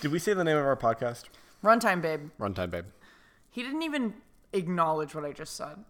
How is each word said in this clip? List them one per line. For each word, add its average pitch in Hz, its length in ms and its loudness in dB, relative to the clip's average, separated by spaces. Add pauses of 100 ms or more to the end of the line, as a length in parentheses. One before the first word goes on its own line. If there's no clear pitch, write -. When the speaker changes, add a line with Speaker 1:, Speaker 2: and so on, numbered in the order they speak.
Speaker 1:
Did 151 120 0
we 165 60 2
say 208 140 2
the 185 120 2
name 156 120 4
of 147 80 4
our 139 100 4
podcast? 120 500 0 (380)
Speaker 2:
Runtime 214 380 4
Babe. 156 300 -4 (100)
Speaker 1:
Runtime 92 300 -2
Babe. 87 160 -6 (640)
Speaker 2:
He 240 120 -8
didn't 277 200 -4
even 277 320 -2 (400)
acknowledge 160 600 0
what 151 120 -6
I 143 60 -8
just - 240 -12
said. - 200 -10 (140)